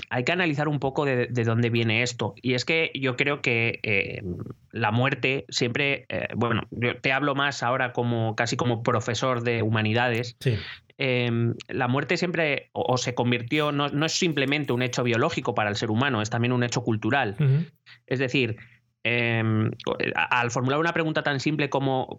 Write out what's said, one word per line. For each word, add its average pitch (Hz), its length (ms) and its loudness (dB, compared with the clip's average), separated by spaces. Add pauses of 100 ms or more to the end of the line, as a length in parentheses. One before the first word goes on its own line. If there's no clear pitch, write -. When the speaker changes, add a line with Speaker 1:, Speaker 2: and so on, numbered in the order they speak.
Speaker 1:
hay 123 140 -2
que 143 80 0
analizar 156 380 0
un 147 100 0
poco 143 240 -2
de, 127 240 2
de 120 160 -2
dónde 117 260 2
viene 113 340 2
esto. 120 380 -4
Y 127 120 0
es 123 100 0
que 165 320 0
yo 131 220 -2
creo 143 240 0
que, 117 420 0
em, 98 540 -2 (340)
la 110 200 0
muerte 131 580 0
siempre, 139 580 -2
eh, - 280 -4
bueno, 113 360 0
yo 117 300 -2
te 135 100 0
hablo 139 240 0
más 139 260 0
ahora 127 300 0
como, 117 440 0
casi 120 200 0
como 120 260 0
profesor 120 640 0
de 117 180 0
humanidades. 113 760 0
Speaker 2:
Sí. 123 160 2 (420)
Speaker 1:
Em, 120 580 0 (120)
la 127 220 -2
muerte 143 260 0
siempre, 165 560 -2
o, 107 220 0
o 127 40 4
se 123 160 -2
convirtió, 123 600 0
no, 143 160 0
no 147 160 0
es 156 80 0
simplemente 143 580 0
un 123 100 2
hecho 127 220 0
biológico 123 500 0
para 107 160 0
el 101 60 -2
ser 110 160 -2
humano, 120 300 2
es 107 80 -4
también 120 240 0
un 123 100 2
hecho 120 180 -2
cultural. 117 560 0
Speaker 2:
Ujú. 147 280 4 (420)
Speaker 1:
Es 127 120 -2
decir, 123 360 0 (480)
em, 113 680 2 (460)
a-, 123 240 0
al 120 120 0
formular 131 280 0
una 165 140 0
pregunta 156 280 0
tan 143 180 -2
simple 147 300 0
como 135 500 0